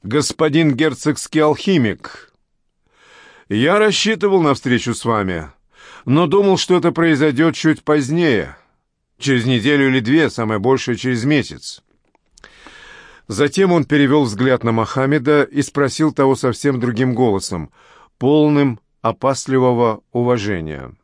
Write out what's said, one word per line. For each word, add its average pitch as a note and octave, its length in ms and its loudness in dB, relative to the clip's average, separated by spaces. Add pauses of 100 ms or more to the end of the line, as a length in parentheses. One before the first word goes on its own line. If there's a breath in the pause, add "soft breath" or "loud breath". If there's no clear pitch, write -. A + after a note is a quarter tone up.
господин D3 720 0
герцогский D3+ 680 -2
алхимик. D3+ 880 -2 (1160 soft breath)
Я C#3+ 300 2
рассчитывал G3+ 600 2
на D3 140 2
встречу A#2+ 400 -2
с - 100 -12
вами, F#2 460 -2 (540 loud breath)
но D#3 220 2
думал, G3 300 2
что F3+ 200 0
это E3 160 2
произойдет D#3 640 2
чуть - 280 0
позднее, C#3+ 760 0 (600)
через B2+ 260 0
неделю C3+ 440 2
или C3 120 0
две, C3 300 2
самое A2 300 -4
большее B2 360 0
через B2 280 -4
месяц". C3+ 580 -4 (1500 loud breath)
Затем D3 420 0
он E3 140 2
перевел C#3+ 400 2
взгляд B2 400 0
на A#2 80 0
Мохаммеда C3+ 720 0
и C#3 180 -4
спросил C#3+ 500 -2
того C3+ 220 2
совсем B2+ 460 -2
другим B2 340 -2
голосом, G2 560 -2 (480 soft breath)
полным C#3+ 640 2 (220)
опасливого B2+ 1080 0
уважения. G2 920 -4